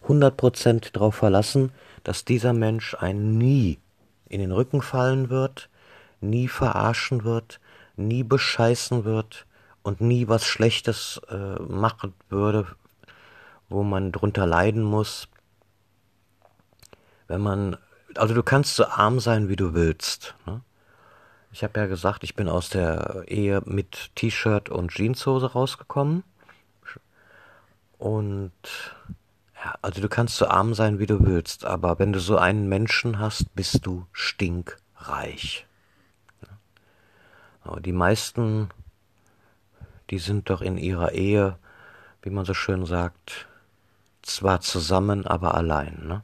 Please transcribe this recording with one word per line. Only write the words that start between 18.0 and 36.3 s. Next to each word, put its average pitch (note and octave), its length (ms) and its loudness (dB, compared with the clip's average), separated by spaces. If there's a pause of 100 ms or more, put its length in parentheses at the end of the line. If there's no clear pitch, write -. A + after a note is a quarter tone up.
also A2+ 160 2
du A#2 80 4
kannst C#3 340 2
so - 100 4
arm A2 340 2
sein, A2 280 2
wie F#2+ 80 0
du F2+ 180 -2
willst, - 600 0 (120)
ne? A2 140 -10 (880)
Ich - 140 -8
hab G#2+ 140 -4
ja G#2 80 0
gesagt, F#2+ 380 -2
ich - 100 -10
bin G#2 120 -2
aus F2 220 -2
der F2 580 -2
Ehe G2 380 0
mit - 520 -6
T-Shirt G#2+ 520 0
und F2 240 -4
Jeanshose C3 600 0
rausgekommen. C#3 680 -2 (1700)
Und, G2+ 560 -4 (1120)
ja, E2 160 -8
also F#2+ 220 -6
du G#2 80 -2
kannst A#2 260 0
so F#2+ 100 4
arm G2+ 280 2
sein, G#2 240 2
wie G#2 80 0
du G2 180 4
willst, F2+ 400 0
aber F2 340 0
wenn F#2+ 140 2
du F#2+ 80 0
so F#2 160 2
einen G2 320 4
Menschen G#2+ 500 0
hast, - 360 -4
bist - 320 -2
du F2+ 260 -6
stinkreich. - 1500 -6 (2000)